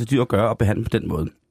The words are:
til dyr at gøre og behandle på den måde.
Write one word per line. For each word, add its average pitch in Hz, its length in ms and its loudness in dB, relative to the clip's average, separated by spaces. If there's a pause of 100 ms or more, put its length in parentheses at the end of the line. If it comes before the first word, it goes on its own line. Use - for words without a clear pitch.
til 110 60 -4
dyr 135 100 4
at - 60 0
gøre 110 220 2
og - 80 -2
behandle 107 260 0
på - 60 -6
den 101 180 -2
måde. 78 220 -4 (220)